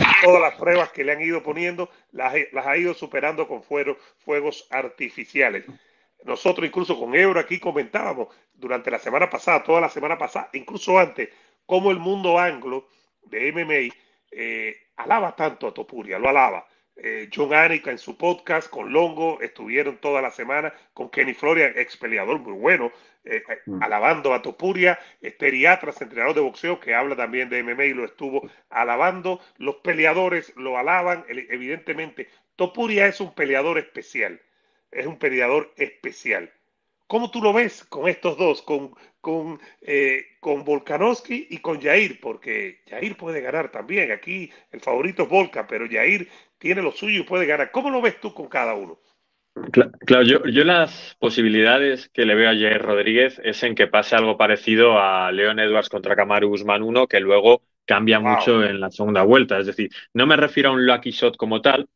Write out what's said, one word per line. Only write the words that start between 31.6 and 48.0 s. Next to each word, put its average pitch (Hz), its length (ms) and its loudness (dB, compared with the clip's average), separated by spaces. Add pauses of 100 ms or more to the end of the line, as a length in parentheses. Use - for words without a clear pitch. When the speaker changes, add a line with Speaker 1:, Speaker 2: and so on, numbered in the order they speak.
Speaker 1:
Topuria 202 540 0
es 196 120 -6
un 185 140 -10
peleador 147 440 -2
especial, 107 600 -8 (520)
es 127 140 -8
un 156 120 -12
peleador 131 580 -2
especial. 107 760 -8 (560)
¿Cómo 233 240 -4
tú 233 120 -10
lo 208 100 4
ves 226 320 -2
con 147 240 -6
estos 165 300 -2
dos, 165 240 0
con, 139 320 -6 (260)
con, 160 400 -8 (220)
eh, 135 420 0 (160)
con 143 240 -4
Volkanovski 214 840 -2
y 165 80 -10
con 160 200 -6
Yair? 151 400 2
Porque 110 680 -8
Yair 135 300 -10
puede 160 260 -8
ganar 139 280 -6
también. 139 400 -4
Aquí 113 400 -10 (220)
el 117 80 -16
favorito 156 440 -2
es 127 40 -4
Volkan, 160 400 0
pero 113 160 -6
Yair 123 440 0 (280)
tiene 185 240 -4
lo 156 120 -2
suyo 208 280 -4
y 143 40 -6
puede 180 200 -2
ganar. 147 260 -2
¿Cómo 269 200 -4
lo 262 100 -2